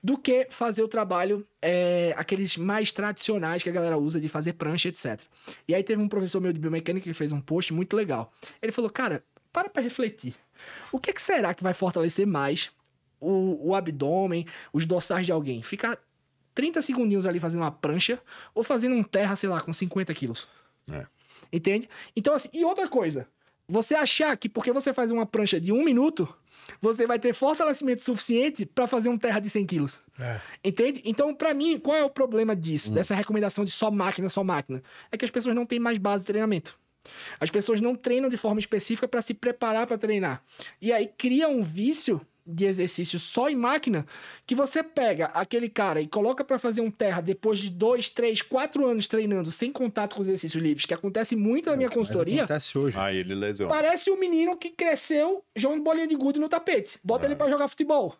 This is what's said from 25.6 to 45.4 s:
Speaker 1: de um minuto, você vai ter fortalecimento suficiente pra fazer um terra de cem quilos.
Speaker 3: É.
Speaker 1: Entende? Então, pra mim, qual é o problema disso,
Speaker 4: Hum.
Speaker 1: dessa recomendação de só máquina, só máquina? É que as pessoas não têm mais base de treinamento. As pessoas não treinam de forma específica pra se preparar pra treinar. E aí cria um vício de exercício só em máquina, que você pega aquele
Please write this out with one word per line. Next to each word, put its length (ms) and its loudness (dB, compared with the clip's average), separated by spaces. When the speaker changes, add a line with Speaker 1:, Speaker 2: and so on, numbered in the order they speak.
Speaker 1:
de 100 0
um 120 4
minuto, 440 2
você 240 2
vai 140 0
ter 140 2
fortalecimento 680 2
suficiente 640 0
pra 220 0
fazer 220 2
um 80 0
terra 220 0
de 80 -4
cem 160 0
quilos. 360 -2
Speaker 3:
É. 220 -6
Speaker 1:
Entende? 420 2
Então, 300 0
pra 180 0
mim, 260 2
qual 160 2
é 80 4
o 60 2
problema 460 2
disso, 340 -2
Speaker 4:
Hum. 60 0
Speaker 1:
dessa 180 0
recomendação 500 0
de 60 -2
só 220 0
máquina, 360 0
só 160 -2
máquina? 380 -2
É 60 -6
que 80 -2
as 40 -4
pessoas 260 0
não 120 0
têm 120 -2
mais 200 0
base 240 0
de 40 -8
treinamento. 480 0
As 120 0
pessoas 280 2
não 160 2
treinam 340 0
de 80 -2
forma 220 0
específica 480 -2
pra 140 0
se 140 -6
preparar 500 0
pra 120 -2
treinar. 460 -2
E 100 2
aí 240 4
cria 320 2
um 140 2
vício 580 0
de 160 0
exercício 540 0
só 300 0
em 60 0
máquina, 500 0
que 80 0
você 280 0
pega 440 0
aquele 420 -2